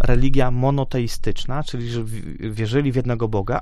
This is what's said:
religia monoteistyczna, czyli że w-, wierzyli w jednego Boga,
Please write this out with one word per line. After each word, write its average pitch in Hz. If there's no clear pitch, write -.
religia 127
monoteistyczna, 127
czyli 120
że 117
w-, 107
wierzyli 120
w 123
jednego 117
Boga, 107